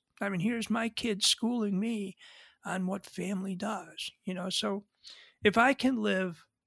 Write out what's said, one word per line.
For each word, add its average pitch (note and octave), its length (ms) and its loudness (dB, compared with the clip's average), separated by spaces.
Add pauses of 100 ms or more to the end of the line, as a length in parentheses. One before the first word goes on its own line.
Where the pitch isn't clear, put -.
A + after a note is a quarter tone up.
(200)
I G3+ 100 -2
mean, F#3 100 -2
here's A3+ 300 0
my A3+ 200 0
kid A3 340 -2
schooling G#3+ 560 2
me G#3 360 -4 (480)
on F3+ 220 -4
what F#3 200 -4
family F#3+ 500 -4
does," F#3+ 540 -6 (140)
you F#3 100 -4
know? F3+ 160 -4
So G3+ 360 -2 (580)
if G#3+ 140 6
I C4 160 8
can B3+ 280 2
live F#3+ 440 0 (200)